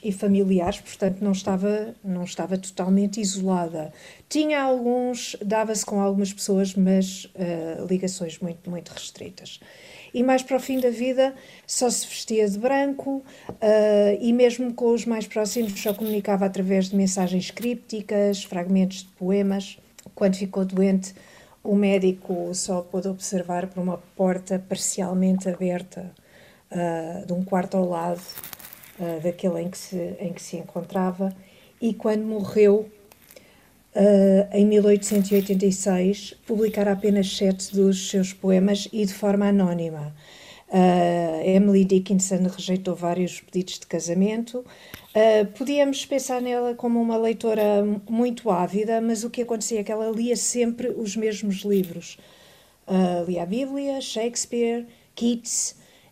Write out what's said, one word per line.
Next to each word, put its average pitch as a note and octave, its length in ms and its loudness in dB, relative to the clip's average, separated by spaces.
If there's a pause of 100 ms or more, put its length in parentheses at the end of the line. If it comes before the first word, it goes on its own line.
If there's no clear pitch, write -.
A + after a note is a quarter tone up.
e G#3 80 -2
familiares, G3 680 2
portanto F#3+ 420 -4
não G3+ 120 2
estava, G#3 600 -2 (120)
não F3+ 180 -4
estava F3+ 340 -4
totalmente G3 640 0
isolada. F3+ 720 -2 (360)
Tinha D4+ 340 0
alguns, B3 720 -2 (100)
dava-se G#3+ 400 -2
com G3+ 160 -2
algumas G3 320 0
pessoas, G3 440 -2
mas, F#3+ 580 2
ah, E3+ 560 -6
ligações F#3 480 -4
muito, E3+ 320 -8
muito E3+ 200 -10
restritas. - 680 -16 (560)
E B3 80 0
mais C4 220 2
para C4+ 120 0
o B3 40 -2
fim C4 180 -4
da B3 120 2
vida C4 440 0 (320)
só B3 240 -2
se - 160 -4
vestia A3 420 -2
de G3 80 -4
branco, C4+ 680 -2 (360)
ah, G#3 600 4
e A#3 120 2
mesmo B3 420 2
com A#3 200 2
os A3 100 -2
mais A3 220 -2
próximos G#3+ 460 -2 (100)
só G#3+ 100 0
comunicava G3+ 540 0
através F#3+ 420 0
de G3+ 60 -2
mensagens F#3 560 0
crípticas, G#3 960 -2
fragmentos F#3 540 0
de - 100 -18 (100)
poemas. G3 580 0 (380)
Quando F#3+ 220 2
ficou G3 280 -4
doente, F#3+ 520 0 (480)
o G#3 100 0
médico F#3 800 0
só F#3 260 -4
pôde F#3 280 -6
observar F3+ 580 -4
por F#3 160 -6
uma F3+ 160 -2 (160)
porta F#3 540 0
parcialmente F#3 800 0
aberta, F3+ 640 -6 (580)
ah, E3+ 540 -4
de F3 80 -8
um F#3 120 -2
quarto F#3+ 320 -2
ao F3+ 120 2
lado, F3 320 -4 (800)
ah, E3 220 -6
daquele F3 400 -2
em F3+ 80 -6
que - 80 -14
se, - 180 -10 (220)
em F3+ 140 -8
que - 100 -16
se - 140 -12
encontrava. F#3 800 -4 (460)
E A3+ 140 0
quando G#3+ 300 -2
morreu, G#3+ 680 2 (1040)
ah, G3 580 6
em G3+ 140 6
mil G#3 180 6
oitocentos G3+ 460 4
e G3+ 60 4
oitenta G3 280 2
e F#3+ 80 4
seis, F#3+ 600 0 (100)
publicara G#3 460 0
apenas G3 460 2
sete F#3+ 360 0
dos G3 380 2
seus F#3+ 220 0
poemas G3 600 2
e G#3+ 140 0
de F#3+ 80 -6
forma G3+ 320 2
anónima. E3+ 680 0 (540)
Ah, F3 760 2
Emily G3 400 6
Dickinson F#3 640 2
rejeitou F#3 480 -4
vários F3 440 -4
pedidos - 380 -6
de - 80 -20
casamento. G#3 760 -2 (500)
Ah, G#3+ 320 6 (100)
podíamos C#4 480 0
pensar C4 380 -2
nela A#3+ 320 -2
como A#3+ 260 0
uma A#3 160 0
leitora G#3+ 680 2 (240)
muito A#3 420 0
ávida, G#3 500 0
mas A3+ 220 -2
o A#3 80 -6
que A#3+ 120 -4
acontecia A3+ 360 -4
é G3+ 60 -4
que A3 80 -6
ela A3 180 -2
lia A#3 240 0
sempre A#3+ 540 -2
os G#3+ 260 -6
mesmos G#3 440 -2
livros. F3+ 600 -2 (640)
Ah, F3+ 400 0
lia E3+ 200 -2
a - 20 -6
Bíblia, C4+ 540 -4
Shakespeare, A#3+ 880 -4 (260)
Keats, - 600 -4 (360)